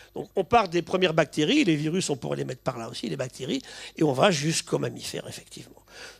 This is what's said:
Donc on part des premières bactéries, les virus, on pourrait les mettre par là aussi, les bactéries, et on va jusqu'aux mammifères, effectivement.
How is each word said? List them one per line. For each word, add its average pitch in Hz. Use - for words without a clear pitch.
Donc -
on 190
part 220
des 165
premières 180
bactéries, 165
les 170
virus, 156
on 143
pourrait 147
les 139
mettre 131
par 127
là 117
aussi, 120
les 156
bactéries, 131
et 170
on 151
va 147
jusqu'aux 156
mammifères, -
effectivement. -